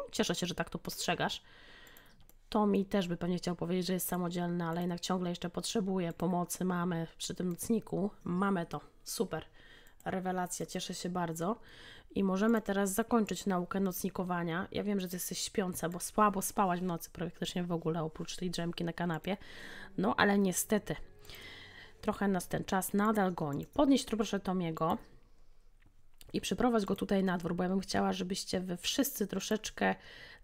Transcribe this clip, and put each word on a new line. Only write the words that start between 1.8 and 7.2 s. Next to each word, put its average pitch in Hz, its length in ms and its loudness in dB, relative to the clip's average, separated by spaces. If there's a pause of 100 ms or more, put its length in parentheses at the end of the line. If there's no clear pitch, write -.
Tommy 202 360 4
też 196 220 0
by 175 100 -2
pewnie 175 200 0
chciał 175 180 -2
powiedzieć, 175 300 0
że 180 80 0
jest 180 140 0
samodzielny, 175 580 0
ale 170 160 0
jednak 175 180 0
ciągle 180 300 0
jeszcze 175 200 -4
potrzebuje 185 640 0
pomocy 175 520 0
mamy 175 420 0 (100)
przy - 180 -6